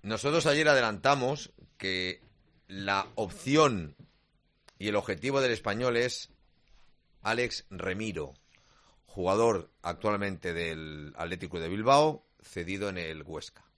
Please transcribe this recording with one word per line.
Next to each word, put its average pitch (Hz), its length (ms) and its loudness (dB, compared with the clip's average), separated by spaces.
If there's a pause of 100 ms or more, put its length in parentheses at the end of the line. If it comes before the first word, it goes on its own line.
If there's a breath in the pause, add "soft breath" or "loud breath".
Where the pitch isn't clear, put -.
Nosotros 123 440 0
ayer 151 240 4
adelantamos 131 800 2 (280)
que 92 420 -4 (460)
la 98 480 -2
opción 107 800 0 (800)
y 101 120 -4
el 104 80 2
objetivo 110 440 0
del 127 80 2
Español 117 480 0
es 123 320 -2 (960)
Alex 117 480 -2
Remiro, 90 640 -6 (720 soft breath)
jugador 98 640 2 (100)
actualmente 95 720 -4
del 78 640 -6
Atlético 85 420 -6
de 82 100 -4
Bilbao, 135 540 4 (200)
cedido 95 460 -6
en 92 100 -6
el 80 240 -8
Huesca. - 420 -12 (120)